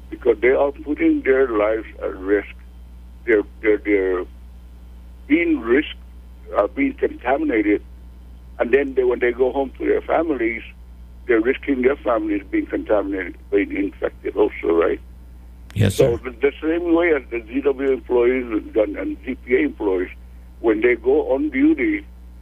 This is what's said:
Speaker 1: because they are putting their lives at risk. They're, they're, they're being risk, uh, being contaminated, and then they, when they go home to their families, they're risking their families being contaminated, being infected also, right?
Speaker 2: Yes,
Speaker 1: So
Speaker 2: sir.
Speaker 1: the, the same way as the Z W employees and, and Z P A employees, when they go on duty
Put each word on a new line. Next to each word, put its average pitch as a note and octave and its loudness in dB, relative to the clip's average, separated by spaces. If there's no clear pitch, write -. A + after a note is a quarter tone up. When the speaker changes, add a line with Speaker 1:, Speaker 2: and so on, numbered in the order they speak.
Speaker 1:
because A2+ 0
they B2 4
are C#3 2
putting D3+ -2
their C3 4
lives G#2+ 0
at F#2+ -6
risk. G2 -2
They're, G#2+ 4
they're, G#2+ 2
they're F#2 0
being D#3+ 2
risk, A#2 2
uh, G#2 2
being C#3 -2
contaminated, B2 0
and A#2+ -2
then C3+ 2
they, C3 2
when B2 2
they B2 2
go B2 0
home C3+ -4
to - -8
their G#2+ 2
families, B2+ -2
they're A2+ 4
risking C3 -2
their C3 2
families G#2+ -2
being G#2 -2
contaminated, G2 -2
being G2+ 0
infected - -6
also, - 0
right? E2+ 2
Speaker 2:
Yes, G#2 0
Speaker 1:
So B2 4
Speaker 2:
sir. - -14
Speaker 1:
the, B2+ -10
the C#3 0
same E3+ 0
way E3+ 4
as C3 -2
the A#2 -4
Z B2+ -4
W C3+ 0
employees B2 2
and, G#2 2
and G2+ -6
Z B2+ -6
P B2 0
A C3+ 4
employees, G2 -2
when G#2+ 2
they A#2+ 4
go B2+ 0
on D3 0
duty C3 2